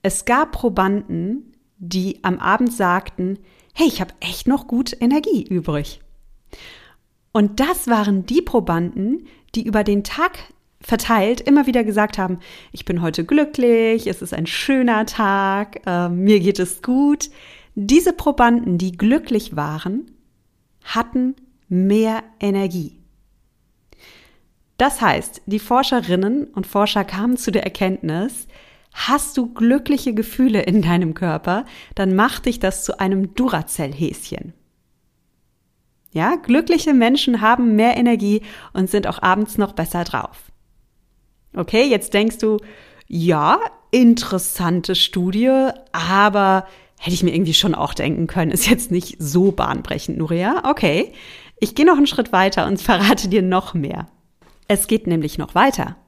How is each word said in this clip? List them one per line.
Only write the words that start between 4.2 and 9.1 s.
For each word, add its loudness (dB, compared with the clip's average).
echt -8
noch 0
gut -4
Energie 0
übrig." -4
Und 2
das 0
waren 0
die 2
Probanden, -2